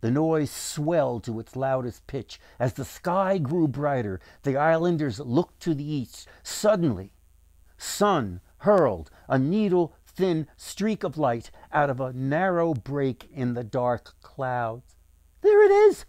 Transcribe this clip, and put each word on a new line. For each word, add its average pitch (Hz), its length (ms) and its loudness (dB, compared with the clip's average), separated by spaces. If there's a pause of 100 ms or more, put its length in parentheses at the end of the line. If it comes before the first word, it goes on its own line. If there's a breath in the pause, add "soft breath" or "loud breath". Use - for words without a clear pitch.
the 113 100 0
noise 156 400 2
swelled 147 720 -2
to 113 160 -8
its - 160 -14
loudest 131 520 -4
pitch. - 320 -10 (200 soft breath)
As 123 140 0
the 135 120 -8
sky 185 520 -2
grew 160 300 0
brighter, 127 520 -2 (240 soft breath)
the 135 140 0
islanders 160 640 0
looked 139 420 -2
to 165 120 -2
the 143 100 -4
east. 147 440 -6 (160 soft breath)
Suddenly, 165 680 0 (680)
sun 135 640 0 (180)
hurled 139 500 2 (180 soft breath)
a 131 120 0
needle-thin 175 1080 0 (100)
streak - 460 -4
of 147 140 -6
light 120 340 -2 (200 loud breath)
out 147 180 0
of 127 100 -4
a 131 140 -6
narrow 165 600 0
break 135 580 -4
in 123 220 -4
the 120 100 -6
dark 123 580 -4
clouds. 123 760 -6 (460)
There 415 240 6
it 392 60 8
is! 403 380 6